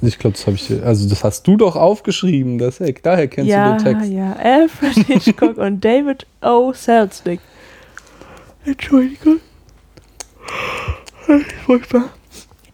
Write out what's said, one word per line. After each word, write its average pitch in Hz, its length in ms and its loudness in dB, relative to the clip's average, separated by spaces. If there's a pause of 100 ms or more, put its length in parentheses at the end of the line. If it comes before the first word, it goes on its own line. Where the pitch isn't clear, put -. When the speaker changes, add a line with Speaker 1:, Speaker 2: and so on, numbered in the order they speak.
Speaker 1:
ich 120 160 0
glaub, 107 160 -2
das - 120 -14
hab 101 80 2
ich - 120 -8
dir, 101 180 -4
also 101 240 0
das 101 160 0
hast - 220 -4
du 196 100 6
doch 208 200 2
aufgeschrieben, 165 840 0
das, 123 220 -4 (220)
daher 170 260 2
kennst 208 220 -2
Speaker 2:
Ja, 208 280 2
Speaker 1:
du 214 60 -2
den 214 140 0
Text. 208 140 -4
Speaker 2:
ja, 190 220 -6
Alfred 269 720 2
Hitchcock 226 520 0
und 202 260 -4
David 269 420 0 (160)
O. 240 320 2
Selznick. 208 680 -2 (1200)
Entschuldigung. 277 760 0 (2250)
Furchtbar. 247 460 0 (640)